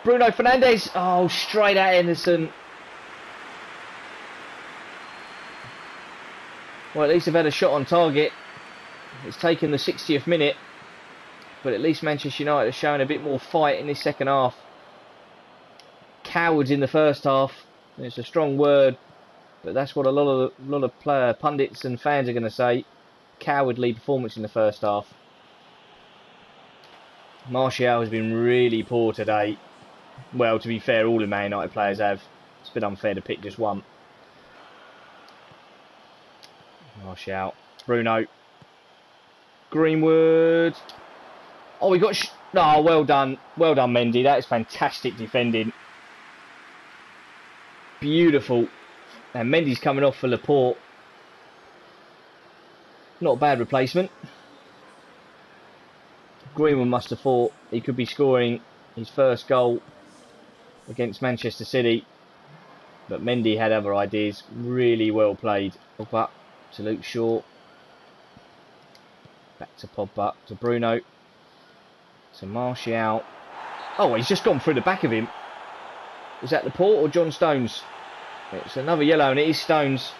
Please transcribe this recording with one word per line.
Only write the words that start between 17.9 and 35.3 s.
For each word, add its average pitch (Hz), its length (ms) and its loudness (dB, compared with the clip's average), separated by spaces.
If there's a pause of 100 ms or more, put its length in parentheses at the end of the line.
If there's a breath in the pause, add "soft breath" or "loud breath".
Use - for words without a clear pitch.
It's 123 200 -12
a 120 40 -10
strong 147 340 0
word. 143 400 6 (680)
But 82 100 -8
that's 139 220 -4
what 135 100 0
a 135 40 4
lot 143 180 2
of, 131 240 2
a 135 180 -16
lot 143 140 0
of - 160 -6
player, 131 320 2
pundits 139 520 -2
and 123 160 -6
fans 139 280 0
are 120 40 -4
gonna 117 180 -2
say. 123 340 0 (560)
Cowardly 123 540 0
performance 123 420 -4
in 113 60 -8
the 107 60 -8
first 107 340 0
half. 104 300 -2 (2250)
Martial 123 520 2
has 110 100 -2
been 110 220 -2
really 120 520 2
poor 117 280 0
today. 107 460 0 (760)
Well, 113 240 2
to 113 100 -8
be 113 120 -4
fair, 113 260 2
all 117 140 2
the 104 60 0
Man 101 180 -2
United 101 280 -4
players 101 260 0
have. 101 220 -2 (400)
It's - 100 -20
a - 40 -20
bit 110 100 -4
unfair 101 300 -4
to 95 80 -8
pick - 180 -8
just 101 180 -14
one. 101 260 -4 (3250)